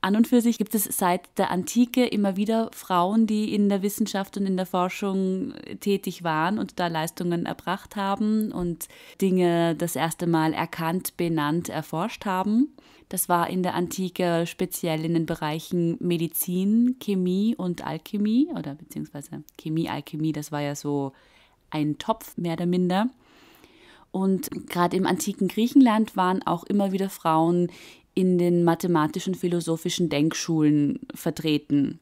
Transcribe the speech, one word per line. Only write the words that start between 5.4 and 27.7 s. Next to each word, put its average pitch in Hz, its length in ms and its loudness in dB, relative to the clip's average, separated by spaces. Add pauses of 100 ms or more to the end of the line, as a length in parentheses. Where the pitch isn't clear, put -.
tätig 196 420 -2
waren 170 360 0
und 208 200 -6
da 180 80 0
Leistungen 170 580 -2
erbracht - 520 -6
haben 214 560 0
und 175 340 -4 (340)
Dinge 170 540 4
das 170 220 -4
erste 165 320 -2
Mal 160 240 2
erkannt, 165 640 -4
benannt, 165 540 0
erforscht 160 540 -6
haben. 208 440 2 (400)
Das - 200 -4
war 175 200 2
in 185 140 0
der 175 120 0
Antike 175 720 0
speziell 165 580 -4
in 165 100 0
den 165 120 2
Bereichen 165 720 -2
Medizin, 185 1040 2
Chemie 190 560 0
und 180 280 -4
Alchemie 214 680 0
oder 147 200 -6
beziehungsweise 151 680 -12 (160)
Chemie, 160 300 -2
Alchemie, 151 440 -4
das 151 200 -6
war 147 80 -4
ja 143 160 -2
so 139 360 -2 (580)
ein 151 280 -2
Topf - 380 -4
mehr 170 160 -2
oder 175 140 -2
minder. 180 420 2 (1040)
Und 190 380 0 (180)
gerade 175 280 0
im 190 100 2
antiken 190 420 0
Griechenland 220 680 4
waren 185 300 2
auch 170 180 -2
immer 196 280 0
wieder 196 160 0
Frauen 170 600 2 (460)